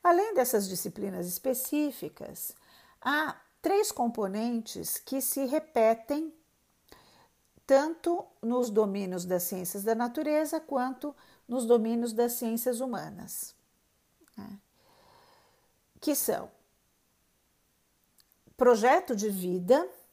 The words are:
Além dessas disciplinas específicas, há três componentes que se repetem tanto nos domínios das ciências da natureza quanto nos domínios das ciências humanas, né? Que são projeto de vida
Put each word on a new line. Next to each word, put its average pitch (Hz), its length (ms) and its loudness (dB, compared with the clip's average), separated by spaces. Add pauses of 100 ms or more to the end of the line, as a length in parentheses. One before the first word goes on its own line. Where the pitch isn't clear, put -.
Além 359 300 6
dessas 240 340 2
disciplinas 185 600 -6
específicas, - 1300 -4 (440)
há 294 380 -2 (240)
três 403 320 2
componentes 220 1040 -4
que - 240 -6
se 269 240 -2
repetem 285 880 0 (1300)
tanto 320 580 2 (160)
nos 247 300 0
domínios 196 560 0
das 180 160 0
ciências 185 400 -6
da 226 120 0
natureza 302 640 -2
quanto 269 540 -4 (320)
nos 240 200 -2
domínios 233 480 2
das 240 180 2
ciências 233 480 -2
humanas, 196 760 -8 (800)
né? 202 240 -16 (1400)
Que 294 140 0
são - 340 -2 (2000)
projeto 254 580 6
de 208 140 -2
vida 185 580 2 (260)